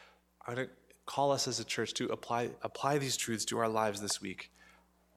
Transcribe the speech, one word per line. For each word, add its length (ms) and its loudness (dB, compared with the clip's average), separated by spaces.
I 60 -6
would 160 -4
call 240 2
us 160 2
as 100 0
a 60 -4
church 300 -2
to 140 -2
apply, 420 0
apply 360 2
these 180 0
truths 300 -2
to 120 0
our 120 4
lives 320 2
this 200 -2
week 300 -8